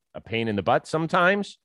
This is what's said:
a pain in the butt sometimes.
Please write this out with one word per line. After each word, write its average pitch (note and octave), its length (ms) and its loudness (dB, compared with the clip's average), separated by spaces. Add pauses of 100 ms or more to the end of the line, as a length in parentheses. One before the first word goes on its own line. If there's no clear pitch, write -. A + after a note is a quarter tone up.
(140)
a - 60 -12
pain A2+ 280 -4
in G#2 80 0
the G2 60 0
butt B2 260 0
sometimes. F3+ 760 0